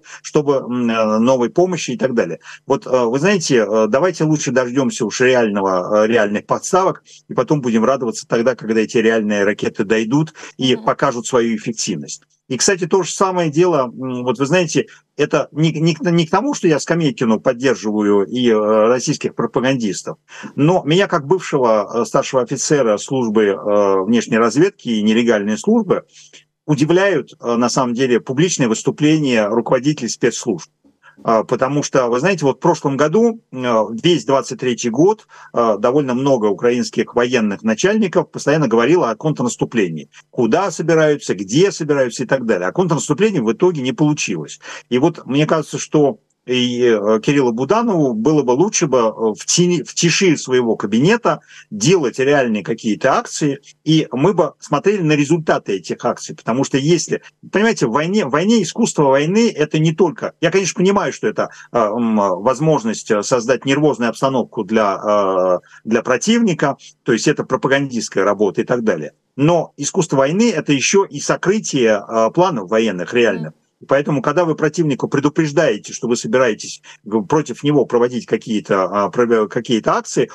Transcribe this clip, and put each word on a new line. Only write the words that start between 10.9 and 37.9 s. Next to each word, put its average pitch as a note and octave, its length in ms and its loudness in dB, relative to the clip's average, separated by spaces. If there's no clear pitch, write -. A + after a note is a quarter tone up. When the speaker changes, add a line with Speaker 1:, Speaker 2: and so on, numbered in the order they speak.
Speaker 1:
свою A#2 300 0
эффективность. F2 680 -8
И, B2 100 -6
кстати, F#3 280 0
то F#3 160 2
же D3+ 100 -6
самое F3+ 380 0
дело, D#3 360 2
м, B2 380 -8
вот A#2 140 -2
вы C#3 80 0
знаете, E3 400 0
это D3 360 -2
не, D#3 200 0
не D#3+ 220 0
к, - 80 -14
не E3+ 240 2
к - 40 -8
тому, B3+ 240 0
что - 140 0
я C#3+ 120 2
Скамейкину C3 600 0
поддерживаю G#2 840 0
и, B2 240 0
э, G#2+ 380 2
российских B2+ 460 -2
пропагандистов, A#2 840 -4
но E3 280 2
меня F3 220 2
как E3 200 -2
бывшего, A#2 760 0
э, - 20 0
старшего C3 380 -2
офицера A#2+ 560 0
службы, A2+ 460 0
э, G2 600 2
внешней A2+ 340 0
разведки A#2+ 520 0
и G#2+ 120 -2
нелегальной G#2+ 540 2
службы G3 480 0
удивляют, D#3 760 0
э, A#2+ 160 -2
на A#2+ 140 2
самом B2 240 -2
деле, A#2+ 260 2
публичные C#3 480 0
выступления C3 800 0
руководителей B2+ 600 -2
спецслужб. - 600 -4
А, A2+ 200 2
потому C3+ 380 -2
что, B2+ 260 0
вы B2 120 0
знаете, E3 260 0
вот C3 100 2
в - 40 -20
прошлом D3+ 360 0
году, A3 440 2
э, C3 40 -12
весь D#3 220 2
двадцать C3 360 -2
третий A#2+ 300 -2
год, F3 360 2
э, A#2 240 2
довольно B2+ 360 0
много B2+ 320 0
украинских A#2 680 0
военных A#2+ 480 0
начальников F3+ 680 0